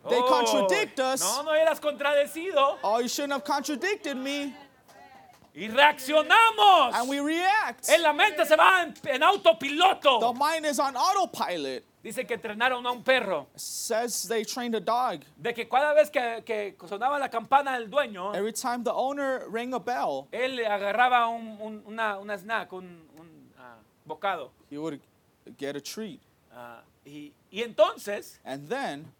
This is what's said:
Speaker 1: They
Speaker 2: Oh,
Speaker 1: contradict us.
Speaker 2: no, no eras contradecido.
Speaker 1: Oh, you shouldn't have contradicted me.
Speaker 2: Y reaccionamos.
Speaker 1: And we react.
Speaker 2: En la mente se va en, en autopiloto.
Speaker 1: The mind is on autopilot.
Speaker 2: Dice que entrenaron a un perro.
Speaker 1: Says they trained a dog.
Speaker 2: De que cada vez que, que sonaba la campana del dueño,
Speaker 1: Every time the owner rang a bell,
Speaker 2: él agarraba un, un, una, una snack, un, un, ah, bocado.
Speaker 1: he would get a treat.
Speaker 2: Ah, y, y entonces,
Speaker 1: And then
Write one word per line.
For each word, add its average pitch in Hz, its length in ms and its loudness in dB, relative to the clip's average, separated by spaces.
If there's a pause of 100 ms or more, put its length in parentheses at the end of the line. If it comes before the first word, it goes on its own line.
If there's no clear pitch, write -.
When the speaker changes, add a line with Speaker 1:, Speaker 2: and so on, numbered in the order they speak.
Speaker 1:
They 494 100 4
Speaker 2:
Oh, 494 100 4
Speaker 1:
contradict 440 720 2
us. 262 200 0
Speaker 2:
no, 285 240 -2
no 311 80 -4
eras 311 280 2
contradecido. 294 1040 0
Speaker 1:
Oh, 220 160 2
you 247 80 -2
shouldn't 285 240 -4
have 277 120 -4
contradicted 294 720 -4
me. 277 380 -6 (1000)
Speaker 2:
Y 190 140 -10
reaccionamos. 302 1300 6
Speaker 1:
And 247 140 0
we 277 120 -2
react. 339 680 -2
Speaker 2:
En 330 140 6
la 302 100 4
mente 349 340 2
se 311 80 6
va 349 280 6
en, 320 120 -6 (120)
en 269 160 0
autopiloto. 330 1000 4
Speaker 1:
The 240 180 0
mind 311 280 -2
is 277 120 0
on 277 160 0
autopilot. 220 880 -2 (180)
Speaker 2:
Dice 220 240 -8
que 233 80 -4
entrenaron 247 520 -2
a 247 60 -2
un 247 100 -8
perro. 190 540 0
Speaker 1:
Says - 680 -4
they 226 160 -2
trained 240 320 -6
a 214 60 -2
dog. 220 400 -2 (180)
Speaker 2:
De 220 140 -6
que 233 160 -8
cada 294 240 2
vez 294 160 6
que, 233 380 -4
que 208 280 -6 (140)
sonaba 247 300 -2
la 269 100 -2
campana 269 500 2
del 226 120 -8
dueño, 208 440 -2
Speaker 1:
Every 208 200 -2
time 247 280 -4
the 214 120 0
owner 262 560 -2
rang 240 240 -6
a 240 40 -2
bell, 175 540 -4
Speaker 2:
él 254 340 -4
agarraba 226 600 2
un, 226 320 -10
un, 214 260 -12
una, 214 320 -4
una 202 200 -8
snack, 190 340 -6
un, 180 300 -16 (160)
un, 151 400 -20
ah, 123 160 -20 (340)
bocado. 165 400 -4 (220)
Speaker 1:
he 143 80 -10
would 151 200 -8 (600)
get 143 180 -8
a 143 40 -8
treat. 208 400 -12 (360)
Speaker 2:
Ah, 120 240 -18 (240)
y, 147 280 -18 (200)
y 190 100 -8
entonces, 240 840 -4
Speaker 1:
And 139 200 -12
then 165 380 -6 (160)